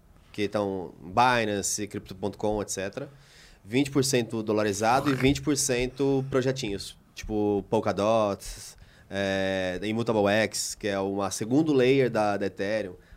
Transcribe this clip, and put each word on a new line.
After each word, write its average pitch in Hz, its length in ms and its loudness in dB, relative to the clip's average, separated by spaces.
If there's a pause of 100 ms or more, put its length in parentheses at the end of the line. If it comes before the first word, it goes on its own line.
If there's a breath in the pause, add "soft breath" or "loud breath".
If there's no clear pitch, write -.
(320)
que 107 100 -4
estão 95 580 -2
Binance, 107 840 0
crypto 98 280 -10
ponto 95 240 -6
com, 107 240 -2
et - 80 -8
cetera. 101 380 -8 (540 soft breath)
Vinte 135 280 0
por 139 120 2
cento 117 400 0
dolarizado 107 680 2
e 135 40 0
vinte 131 280 2
por 151 120 0
cento 135 760 0
projetinhos, 127 680 -2 (180)
tipo 104 540 -2
Polkadot, 104 760 2 (680 soft breath)
é, 95 720 0
Immutable 110 460 2
X, 107 460 2
que - 140 -6
é 98 100 0
uma 98 320 -2
segundo 139 440 0
layer 131 360 6
da, 104 280 0
da 101 80 -2
Ethereum. 98 480 -4 (220 soft breath)